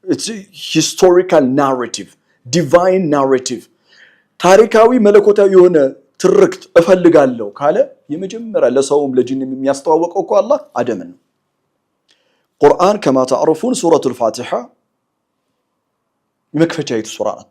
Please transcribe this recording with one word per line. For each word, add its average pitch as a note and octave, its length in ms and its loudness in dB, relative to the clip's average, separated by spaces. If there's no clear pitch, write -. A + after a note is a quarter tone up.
It's F3+ 220 -6
a A3 100 -12
historical F3+ 760 0
narrative, B2+ 560 -4
divine F3 640 0
narrative። C3+ 560 -2
ታሪካዊ A3+ 600 4
መለኮታዊ G3+ 520 4
የሆነ F3+ 260 6
ትርክት F#3+ 420 2
እፈልጋለሁ E3 760 2
ካለ፣ D3+ 260 -2
የመጀመሪያ F#3+ 600 -4
ለሰውም C#3 440 -2
ለጂንም C3 360 -4
የሚያስተዋወቀው D#3 720 -4
እኮ - 120 -8
አላህ A#3 260 0
አደምን G#2+ 320 -6
ነው። F2+ 120 -20
ቁርአን F3+ 360 2
ከማ C3+ 280 -2
ተዕረፉን D#3 500 -2
ሱረቱል C#3 400 0
ፋቲሓ A#2 340 -6
መክፈቻይቱ C#3+ 540 -4
ሱራ G#2+ 220 -8
ናት። - 220 -14